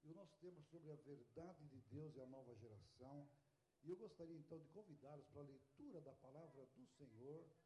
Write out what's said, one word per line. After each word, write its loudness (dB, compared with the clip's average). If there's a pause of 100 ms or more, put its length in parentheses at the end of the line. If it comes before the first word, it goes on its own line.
E -2
o 4
nosso -2
tema -2
é -4
sobre 0
a 6
verdade 0
de 0
Deus 4
e 0
a 2
nova 0
geração. -2 (560)
E 6
eu 12
gostaria, 0
então, 0
de -4
convidá-los -2
para 0
a 4
leitura 0
da -2
palavra -4
do -8
Senhor. 0 (200)